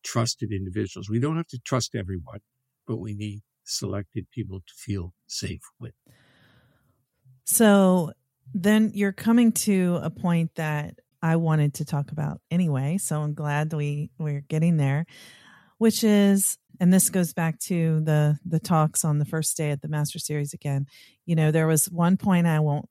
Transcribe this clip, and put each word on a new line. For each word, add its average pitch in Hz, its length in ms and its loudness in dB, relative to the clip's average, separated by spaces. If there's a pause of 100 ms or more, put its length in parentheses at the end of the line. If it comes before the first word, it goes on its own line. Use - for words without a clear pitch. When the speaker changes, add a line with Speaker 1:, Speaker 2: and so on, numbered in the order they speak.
Speaker 1:
trusted 117 480 -4
individuals. 95 580 -6
We 113 80 -2
don't 151 180 -2
have 165 120 -6
to 131 100 -14
trust - 380 -4
everyone, 95 420 -8 (480)
but - 120 -6
we 104 160 -10
need 104 260 -10 (240)
selected - 680 -8
people 95 280 -8
to - 160 -20
feel 92 380 -8 (120)
safe - 340 -10 (200)
with. - 140 -14 (1500)
Speaker 2:
So 190 680 4 (420)
then 214 400 2
you're 202 180 -2
coming 233 400 4
to 180 500 2
a 160 80 -2
point 165 460 0
that 151 380 -4 (260)
I 165 160 2
wanted 156 380 2
to 156 100 -6
talk 143 280 -4
about 147 280 -6 (100)
anyway, 160 480 0
so 151 220 -4
I'm 151 140 -4
glad 151 380 -2
we, 147 460 -4
we're 143 300 -4
getting 165 280 2
there, 143 280 0 (760)
which 226 260 2
is, 202 540 4 (200)
and 180 140 6
this 190 180 4
goes 175 220 0
back 165 280 -2
to 165 420 0
the, 151 420 2
the 165 160 -2
talks 156 440 2
on 151 140 2
the 147 60 2
first 160 320 -4
day 151 160 -2
at 139 100 -6
the 160 60 -10
Master 147 320 -4
Series 147 340 -6
again. 139 320 -4 (400)
You 170 80 0
know, 156 160 4
there 160 160 2
was 160 240 2
one 175 260 2
point, 175 300 2
I 156 140 2
won't 147 300 -2